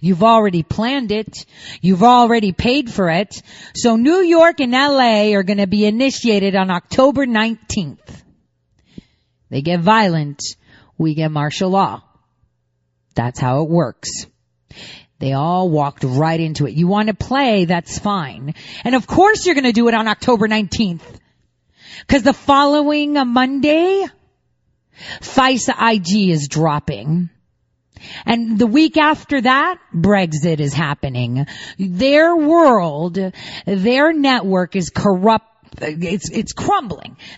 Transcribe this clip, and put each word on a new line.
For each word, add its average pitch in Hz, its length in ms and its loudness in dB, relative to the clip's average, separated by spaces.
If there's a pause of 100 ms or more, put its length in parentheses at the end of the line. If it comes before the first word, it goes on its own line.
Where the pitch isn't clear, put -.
You've 175 220 0
already 214 400 4
planned 240 480 -4
it. - 340 -8 (360)
You've 185 220 2
already 233 480 4
paid 247 400 -2
for 190 180 0
it. - 340 -4 (320)
So 233 200 2
New 302 260 2
York 339 380 4
and 247 140 -2
L 269 260 2
A 214 360 2
are 196 80 2
gonna 202 240 0
be 208 180 0
initiated 208 680 0
on 190 160 0
October 262 540 2
nineteenth. 220 960 -6 (1300)
They 131 100 -6
get 170 200 -2
violent, 170 600 0 (560)
we 160 160 -2
get 156 160 -2
martial 151 400 -4
law. 185 320 0 (1120)
That's 120 260 -4
how 131 220 0
it 156 80 -4
works. - 560 -4 (920)
They 135 140 -4
all 170 380 0
walked 147 340 -2
right 156 360 0
into 156 260 -2
it. 104 80 -4
You 170 140 0
want 208 200 0
to 220 60 0
play, 240 500 0
that's 170 340 -4
fine. 160 560 -6 (300)
And 247 120 0
of 240 120 -2
course 403 380 2
you're 349 100 2
gonna 262 160 2
do 233 160 2
it 233 60 2
on 220 160 0
October 214 400 0
nineteenth. 202 580 -4 (1000)
'Cause 262 180 2
the 277 100 4
following 294 800 2
Monday, 294 920 0 (1160)
fisa 262 560 0
I 226 220 0
G 185 320 0
is 143 180 -2
dropping. 151 800 -2 (960)
And 226 340 -2
the 240 80 4
week 311 300 2
after 294 420 0
that, 285 400 0 (140)
Brexit 165 680 0
is 143 140 -2
happening. 135 720 -4 (320)
Their 269 560 2
world, 214 840 2 (480)
their 240 460 2
network 220 640 0
is 180 140 -4
corrupt. 208 580 0 (340)
It's, 165 480 -6
it's - 220 -6
crumbling. 320 640 -4 (220)